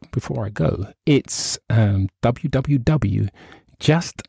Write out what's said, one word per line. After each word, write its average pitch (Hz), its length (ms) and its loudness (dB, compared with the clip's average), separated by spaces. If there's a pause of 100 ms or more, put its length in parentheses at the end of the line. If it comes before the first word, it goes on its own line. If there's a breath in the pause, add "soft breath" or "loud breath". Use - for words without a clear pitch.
(100)
before 123 340 -6
I 98 40 -4
go, 107 400 -2 (180)
it's, - 520 0 (120)
um, 101 380 2 (140)
w 127 260 0
w 135 300 0
w 107 500 0 (520 loud breath)
just - 480 0